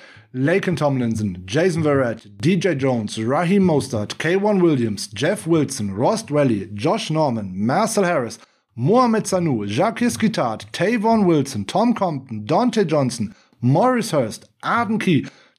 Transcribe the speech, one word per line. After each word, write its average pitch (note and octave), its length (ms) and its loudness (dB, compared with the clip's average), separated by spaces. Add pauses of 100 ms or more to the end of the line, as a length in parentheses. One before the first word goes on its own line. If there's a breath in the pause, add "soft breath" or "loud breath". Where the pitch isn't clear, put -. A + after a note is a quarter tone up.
(320 loud breath)
Laken E3 460 0
Tomlinson, A2 720 -2
Jason D#3+ 360 0
Verrett, C3 440 0 (160)
D F#3 120 4
J E3 260 0
Jones, A#2+ 420 -2
Raheem F3 420 2
Mostert, A2+ 500 0
K'Waun F#3+ 480 0
Williams, A#2+ 520 0
Jeff F3 300 -2
Wilson, C#3+ 460 0
Ross E3+ 340 -2
Dwelly, A#2 480 0
Josh D#3+ 380 -2
Norman, A#2 440 -2
Marcel F3 520 0
Harris, C3+ 320 -2 (340 soft breath)
Mohamed A3 540 2
Sanu, D3+ 380 0
Jacques G#3+ 520 0
Guitart, C3+ 540 -2
Tavon A3 560 2
Wilson, C3+ 400 0
Tom A#3 260 2
Compton, C3+ 520 -4
Dante G#3 380 2
Johnson, C#3 520 -2 (240 loud breath)
Morris G3+ 540 2
Hurst, A#2+ 360 -2 (120)
Arden G#3+ 360 0
Key, - 280 2 (340 loud breath)